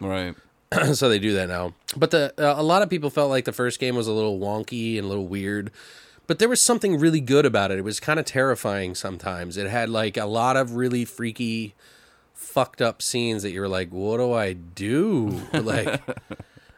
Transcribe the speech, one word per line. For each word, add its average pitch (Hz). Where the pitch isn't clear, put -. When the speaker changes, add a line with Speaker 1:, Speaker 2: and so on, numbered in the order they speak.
Speaker 1:
Right. 95
Speaker 2:
<clears throat> 151
So 131
they 107
do 104
that 92
now. 90
But 156
the, 147
uh, 147
a 151
lot 175
of 190
people 151
felt 147
like 131
the 113
first 123
game 123
was 113
a 113
little 107
wonky 110
and 101
a -
little 98
weird, 98
but 160
there 220
was 247
something 214
really 160
good 135
about 101
it. 95
It 98
was 104
kinda 156
terrifying 110
sometimes. 90
It 101
had, 113
like, 110
a 107
lot 117
of 123
really 123
freaky, 113
fucked -
up 117
scenes 117
that 101
you 92
were 98
like, 92
"What 101
do 123
I 104
do?" 107
Speaker 1:
<laughs> -
Speaker 2:
Like, 123